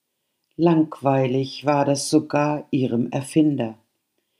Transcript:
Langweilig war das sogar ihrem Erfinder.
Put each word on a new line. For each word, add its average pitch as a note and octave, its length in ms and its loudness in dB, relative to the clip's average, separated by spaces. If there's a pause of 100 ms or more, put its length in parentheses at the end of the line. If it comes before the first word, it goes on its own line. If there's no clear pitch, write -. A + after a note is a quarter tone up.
(560)
Langweilig C3+ 1080 0
war C#3+ 200 2
das C#3 260 -2
sogar D3 600 0
ihrem A#2+ 400 -2
Erfinder. C3+ 680 0 (600)